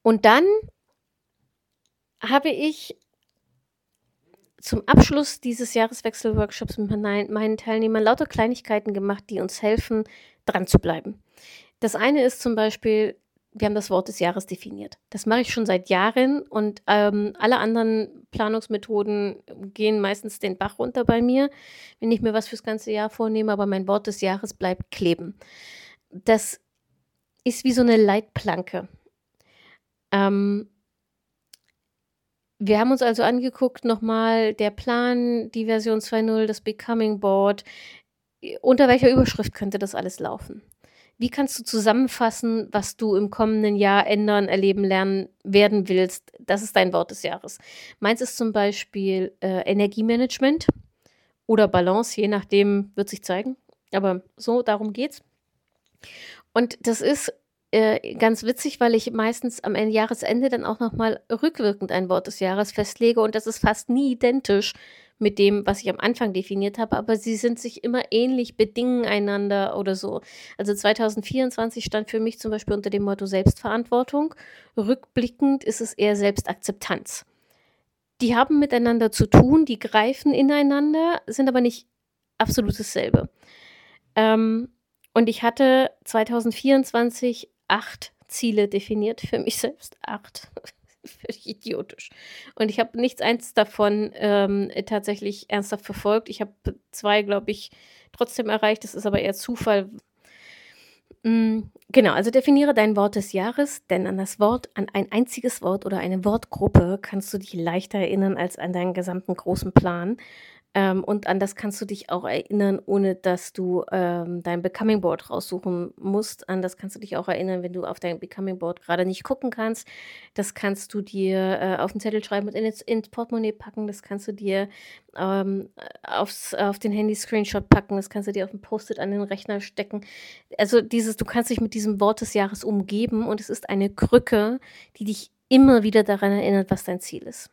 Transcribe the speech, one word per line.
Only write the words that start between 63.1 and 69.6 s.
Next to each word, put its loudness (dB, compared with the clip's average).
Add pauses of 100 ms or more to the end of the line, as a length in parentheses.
und 2
das -2
ist -8
fast 0
nie 0
identisch 0 (460)
mit 0
dem, 4
was -2
ich -4
am -4
Anfang -2
definiert -4
habe, -2
aber 0
sie -4
sind -2
sich -12
immer -2
ähnlich, 0
bedingen 0
einander 0